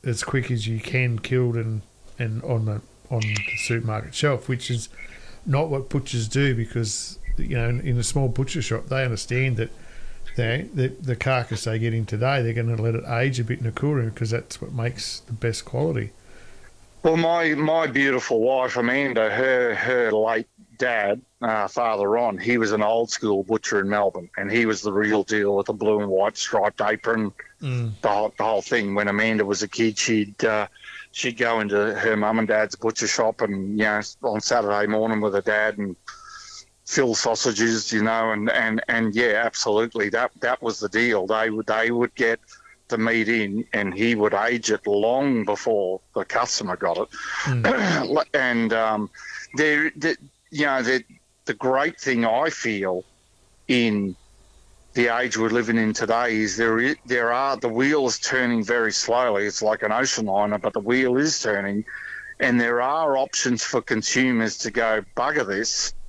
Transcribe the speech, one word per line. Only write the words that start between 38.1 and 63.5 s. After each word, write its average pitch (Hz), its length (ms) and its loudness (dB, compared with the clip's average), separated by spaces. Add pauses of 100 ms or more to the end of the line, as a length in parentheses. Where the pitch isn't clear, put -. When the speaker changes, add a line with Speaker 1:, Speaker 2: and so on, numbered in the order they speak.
Speaker 2:
and, 107 200 -2
and, 113 360 0
and 113 300 0
yeah, 113 280 4
absolutely. 110 640 0
That, 117 220 0 (100)
that 123 220 -2
was 113 160 -2
the 104 100 -4
deal. 110 380 2
They 110 240 0
would, 107 160 -4
they 113 240 0
would 120 240 0
get 117 240 0 (480)
the 120 100 -2
meat 113 320 2
in, 110 440 0
and 101 200 -2
he 113 220 2
would 104 200 2
age 117 360 0
it 107 160 0
long 113 580 2
before 101 560 0 (140)
the 98 100 -2
customer 104 520 -2
got 85 200 0
it. 92 120 -4 (340)
Speaker 1:
Mm. 151 840 0
Speaker 2:
<clears throat> - 60 -8
And, 120 380 2
um, 110 380 0 (460)
there, 151 400 2
the, 156 200 -2 (340)
you 147 140 -2
know, 135 160 2
the, 123 220 2 (440)
the 113 80 -4
great 135 440 0
thing 120 260 0
I 127 260 2
feel 98 540 -2 (600)
in 107 480 2 (800)
the 120 200 2
age 123 220 -2
we're 110 140 2
living 117 260 2
in 107 160 2
today 113 440 0
is 107 200 0
there 113 240 2
i-, 131 240 0
there 120 260 0
are, 135 280 0
the 123 100 -2
wheel 135 380 2
is 117 120 -2
turning 120 460 0
very 117 260 2
slowly. 113 540 2
It's 104 180 -2
like 107 200 2
an 107 100 0
ocean 120 320 0
liner, 104 340 2
but - 140 -2
the 110 80 -2
wheel 123 380 2
is 151 220 0
turning, 101 440 -2 (560)
and 123 180 4
there 120 220 2
are 143 360 2
options 131 460 0